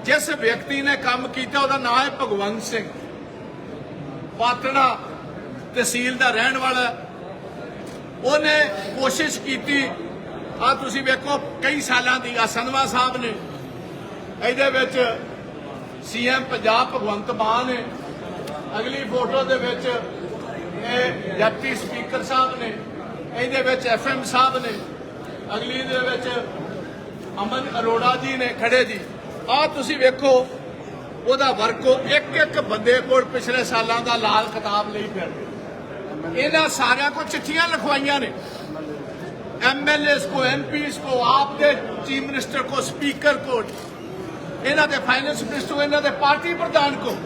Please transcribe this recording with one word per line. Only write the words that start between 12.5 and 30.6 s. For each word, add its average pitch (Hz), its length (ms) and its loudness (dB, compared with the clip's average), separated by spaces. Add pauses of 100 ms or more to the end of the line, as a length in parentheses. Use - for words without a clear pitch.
ਸਾਹਿਬ 254 320 2
ਨੇ, 233 160 -4 (1160)
ਇਹਦੇ 269 200 4
ਵਿੱਚ 254 480 2 (840)
ਸੀ 240 240 -2
ਐਮ 262 160 2
ਪੰਜਾਬ 240 480 2
ਭਗਵੰਤ 208 400 -2
ਮਾਨ 220 340 2
ਨੇ, 247 180 -2 (960)
ਅਗਲੀ 269 240 -4
ਫੋਟੋ 247 400 2
ਦੇ 254 140 2
ਵਿੱਚ 247 280 -2 (1000)
ਇਹ 247 480 0
ਡਿਪਟੀ 220 420 2
ਸਪੀਕਰ 240 480 -4
ਸਾਹਿਬ 262 360 2
ਨੇ, 220 140 -4 (640)
ਇਹਦੇ 247 260 0
ਵਿੱਚ 254 260 2
ਐਫ 226 200 2
ਐਮ 262 160 0
ਸਾਹਿਬ 254 340 4
ਨੇ, 240 140 -2 (840)
ਅਗਲੀ 247 260 -4
ਦੇ 254 180 0
ਵਿੱਚ 254 300 0 (1120)
ਅਮਨ 247 260 -2 (120)
ਅਰੋੜਾ 233 360 4
ਜੀ 262 220 -2
ਨੇ 247 240 0
ਖੜੇ 240 240 6
ਜੀ। 208 140 -6 (500)
ਆਹ 285 180 6
ਤੁਸੀਂ 294 300 -2
ਵੇਖੋ 254 500 6 (800)